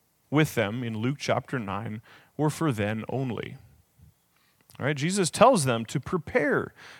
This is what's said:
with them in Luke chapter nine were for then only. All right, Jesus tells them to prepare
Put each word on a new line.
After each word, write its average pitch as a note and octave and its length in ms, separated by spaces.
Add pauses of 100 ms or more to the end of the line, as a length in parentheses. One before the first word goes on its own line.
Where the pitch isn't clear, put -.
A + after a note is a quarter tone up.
(320)
with D3 240
them A#2 280
in A2+ 140
Luke B2+ 220
chapter B2+ 400
nine G#2+ 420 (360)
were D3+ 120
for D#3 220
then A2 380
only. C3 480 (1200)
All A#2+ 60
right, D3+ 100
Jesus F3 340
tells G#3+ 360
them A2+ 220
to D3 120
prepare E3 760 (260)